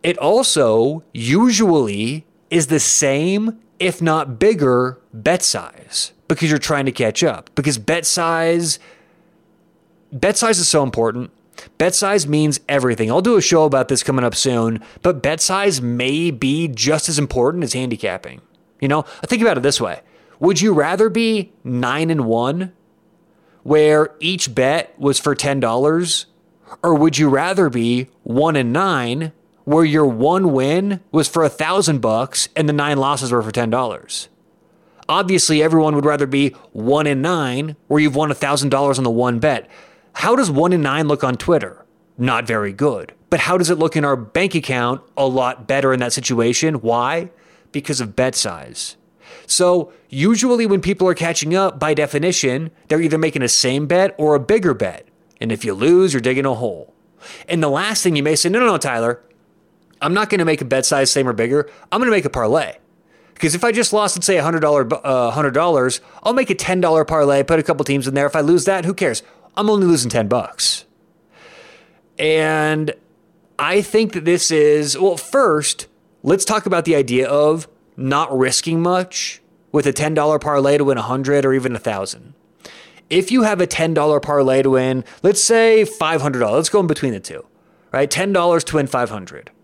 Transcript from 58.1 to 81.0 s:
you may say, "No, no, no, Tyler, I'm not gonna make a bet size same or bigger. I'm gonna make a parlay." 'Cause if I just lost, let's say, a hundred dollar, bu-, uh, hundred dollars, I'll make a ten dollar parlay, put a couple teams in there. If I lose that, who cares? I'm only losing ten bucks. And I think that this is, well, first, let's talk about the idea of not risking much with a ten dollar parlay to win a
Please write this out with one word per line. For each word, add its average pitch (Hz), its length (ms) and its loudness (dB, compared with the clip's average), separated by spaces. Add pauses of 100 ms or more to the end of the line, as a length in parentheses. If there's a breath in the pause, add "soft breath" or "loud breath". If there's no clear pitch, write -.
you 139 80 0
may 156 100 2
say, 156 140 0
"No, 202 100 0
no, 247 80 2
no, 196 100 2
Tyler, 120 460 -2 (800)
I'm 156 140 -2
not 208 160 -2
gonna 185 140 0
make 156 160 0
a 147 40 -6
bet 131 200 0
size 135 280 0
same 135 160 0
or 120 40 -2
bigger. 120 360 0 (240 loud breath)
I'm 208 80 0
gonna 247 100 0
make 190 140 2
a 139 60 -2
parlay." 123 460 -2 (580 soft breath)
'Cause 156 200 -2
if 180 80 -4
I 233 80 2
just 226 220 0
lost, 208 240 0
let's 175 100 -4
say, 190 100 2
a 151 60 2
hundred 160 180 0
dollar, 147 240 2
bu-, 120 120 -4
uh, 127 340 0
hundred 139 240 -2
dollars, 143 460 0 (240 loud breath)
I'll 226 80 0
make 254 180 0
a 185 40 2
ten 185 260 -2
dollar 160 240 4
parlay, 143 400 2
put 160 160 2
a 147 40 -4
couple 147 200 -2
teams 139 240 -2
in 135 60 -4
there. 139 120 2
If 143 80 -2
I 160 60 2
lose 170 240 4
that, 190 200 0
who 185 100 -2
cares? 143 280 -2 (340 soft breath)
I'm 208 140 0
only 202 160 2
losing 127 240 2
ten 113 160 0
bucks. - 600 -4 (1300 loud breath)
And 156 760 0 (640)
I 175 220 0
think 220 340 0
that 165 100 -6
this 170 260 2
is, 151 480 4
well, 185 180 2
first, 170 720 0 (380)
let's 185 200 2
talk 214 220 -2
about 170 180 0
the 165 120 2
idea 127 320 2
of 151 400 2 (300)
not 139 380 -2
risking 131 460 0
much 180 580 -2 (320)
with 147 140 2
a 139 60 0
ten 151 200 -2
dollar 151 260 2
parlay 143 380 2
to 143 80 2
win 135 140 2
a 110 40 -6